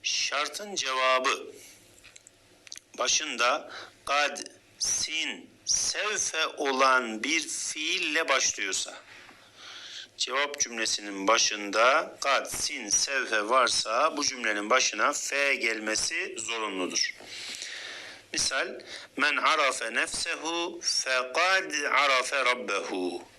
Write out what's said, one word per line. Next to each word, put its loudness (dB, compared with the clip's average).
Şartın -4
cevabı 2
başında 2
kad 2
sin -2
sevfe 0
olan 4
bir 0
fiille -2
başlıyorsa, 0
cevap -2
cümlesinin -2
başında 4
kad 2
sin -6
sevfe 0
varsa 4
bu 0
cümlenin -2
başına 4
F 0
gelmesi -2
zorunludur. -2
Misal, 0
"Men 4
arafe 2
nefsehu -2
fekad 2
arafe 2
rabbehu." -2